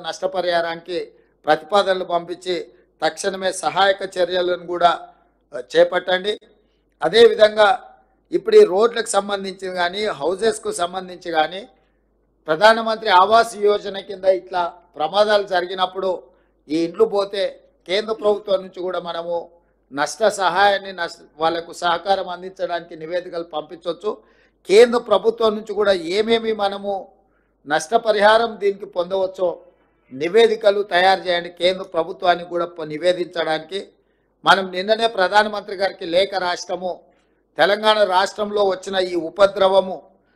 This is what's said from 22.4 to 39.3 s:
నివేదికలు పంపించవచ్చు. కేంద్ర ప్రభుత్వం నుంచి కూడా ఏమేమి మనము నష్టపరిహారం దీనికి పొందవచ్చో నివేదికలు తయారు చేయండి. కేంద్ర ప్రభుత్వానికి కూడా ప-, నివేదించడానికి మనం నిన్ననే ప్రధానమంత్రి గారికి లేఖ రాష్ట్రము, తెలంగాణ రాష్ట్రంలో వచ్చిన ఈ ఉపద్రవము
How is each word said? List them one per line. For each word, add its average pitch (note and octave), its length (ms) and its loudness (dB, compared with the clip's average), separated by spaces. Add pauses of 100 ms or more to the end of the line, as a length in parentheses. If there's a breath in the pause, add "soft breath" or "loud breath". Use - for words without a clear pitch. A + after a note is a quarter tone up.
నివేదికలు E3+ 480 -8
పంపించవచ్చు. E3 720 -8 (520 soft breath)
కేంద్ర A#3 300 6
ప్రభుత్వం A3 560 0
నుంచి G#3 180 -10
కూడా G3+ 200 2
ఏమేమి A3 600 -2
మనము G3+ 540 -4 (600)
నష్టపరిహారం G#3+ 920 2
దీనికి G3 260 -2
పొందవచ్చో F#3 720 -4 (540)
నివేదికలు G3+ 680 2
తయారు F#3 460 2
చేయండి. F3 220 -2
కేంద్ర F#3 340 0
ప్రభుత్వానికి F3 640 -2
కూడా E3+ 160 -4
ప-, E3 180 -10
నివేదించడానికి D#3+ 1040 -4 (580)
మనం F#3 260 4
నిన్ననే G#3+ 360 0
ప్రధానమంత్రి G3+ 680 -2
గారికి F#3 300 -6
లేఖ F3+ 320 0
రాష్ట్రము, F3+ 640 -6 (580)
తెలంగాణ G#3 460 2
రాష్ట్రంలో G3+ 600 0
వచ్చిన F#3+ 320 -2
ఈ F3+ 200 -2
ఉపద్రవము F#3+ 880 2 (340)